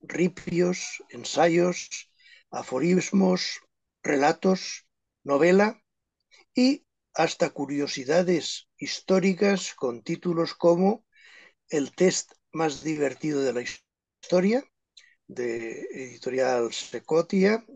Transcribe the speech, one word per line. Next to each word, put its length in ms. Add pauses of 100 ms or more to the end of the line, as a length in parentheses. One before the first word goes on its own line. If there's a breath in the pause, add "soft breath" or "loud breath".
ripios, 1120
ensayos, 1000 (400 soft breath)
aforismos, 1120 (420)
relatos, 840 (340)
novela 600 (720 soft breath)
y 320 (260)
hasta 380
curiosidades 1300
históricas 960
con 280
títulos 520
como 500 (640 soft breath)
El 260
test 380 (200)
más 300
divertido 600
de 100
la 80
historia, 1040 (640 soft breath)
de 560 (100)
Editorial 800
Secotia 1040